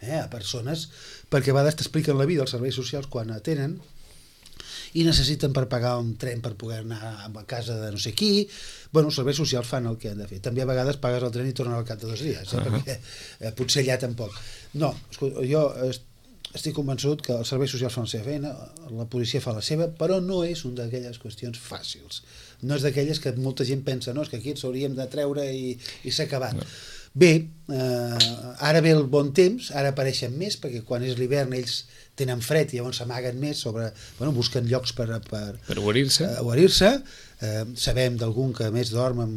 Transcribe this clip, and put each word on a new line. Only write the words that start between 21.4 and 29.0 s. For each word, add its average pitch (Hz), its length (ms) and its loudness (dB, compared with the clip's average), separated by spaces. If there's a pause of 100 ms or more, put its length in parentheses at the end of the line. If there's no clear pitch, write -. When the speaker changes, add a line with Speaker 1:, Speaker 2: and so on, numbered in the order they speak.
Speaker 1:
fàcils. - 600 -12 (420)
No 139 160 0
és - 20 -2
d'aquelles 143 380 2
que 123 160 -2
molta 131 320 0
gent 135 180 -2
pensa, 127 300 -4
«No, 151 80 -2
és - 80 -12
que 120 80 -6
aquí 143 160 -6
ens - 80 -8
hauríem 131 320 -2
de 131 100 -4
treure 143 460 0
i, 127 240 -4 (280)
i 131 60 -4
s'ha 151 140 0
acabat». 127 320 -2
Speaker 2:
No. - 80 -4 (540)
Speaker 1:
Bé, 170 120 12 (420)
eh, 123 460 0 (420)
ara 156 200 6
ve 160 120 8
el 151 120 8